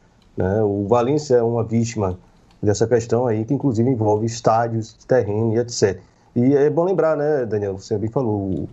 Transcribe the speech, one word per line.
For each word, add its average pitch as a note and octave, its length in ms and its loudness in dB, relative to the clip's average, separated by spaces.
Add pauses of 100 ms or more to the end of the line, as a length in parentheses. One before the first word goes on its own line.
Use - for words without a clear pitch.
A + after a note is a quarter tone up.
(360)
né? G2 280 0
O G2+ 240 0
Valência B2 480 2
é A#2 80 4
uma A#2 200 -2
vítima A2 540 -2 (460)
dessa G#2 240 2
questão A#2 400 0
aí, A2 180 -2
que C#3 80 -2
inclusive B2+ 340 0
envolve A2 380 0
estádios, A2+ 680 -2 (120)
terreno A2 480 0
e A2+ 60 0
et A#2+ 100 -2
cetera. G2 340 0 (320)
E B2+ 200 4
é C#3+ 120 4
bom D3+ 160 0
lembrar, D#3+ 320 2
né, D3 300 0
Daniel, G2+ 320 -4
você A2 180 -6
bem G#2+ 140 -4
falou, G2+ 640 -2